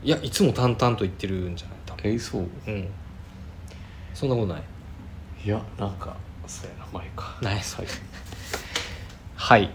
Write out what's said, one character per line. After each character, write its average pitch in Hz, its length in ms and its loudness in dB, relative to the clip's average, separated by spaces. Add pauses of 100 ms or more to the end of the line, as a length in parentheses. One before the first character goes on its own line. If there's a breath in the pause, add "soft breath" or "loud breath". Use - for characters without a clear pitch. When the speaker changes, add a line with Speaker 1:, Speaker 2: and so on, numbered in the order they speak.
Speaker 1:
い 135 60 2
や、 - 120 6
い 135 80 -2
つ - 140 6
も 127 100 8
淡 123 260 6
々 120 160 6
と 110 80 2
言 92 80 2
っ - 20 -
て - 140 -4
る 92 220 0
ん 87 60 -4
じ - 100 -8
ゃ - 20 -10
な - 60 -10
い？ - 40 -12 (100)
多 - 80 -8
分。 104 180 2
Speaker 2:
え、 117 60 2
そ - 200 -4
う？ 87 80 -2 (200)
Speaker 1:
う 107 40 -4
ん。 98 160 -2 (1300 loud breath)
そ - 140 0
ん - 20 4
な 127 60 6
こ 117 60 4
と 104 60 4
な 80 120 -2
い？ - 40 -6 (800)
Speaker 2:
い 104 60 2
や、 104 100 4 (200)
な - 80 0
ん 95 80 -2
か、 - 200 -6 (300)
そ - 220 -10
う - 20 -8
や - 80 -12
な、 - 160 -12
前 87 220 -6
か。 - 260 -8
Speaker 1:
な 98 100 2
い。 101 40 4
Speaker 2:
は 104 40 2 (220)
い。 - 60 -4 (1500 loud breath)
Speaker 1:
は - 220 10
い。 95 160 8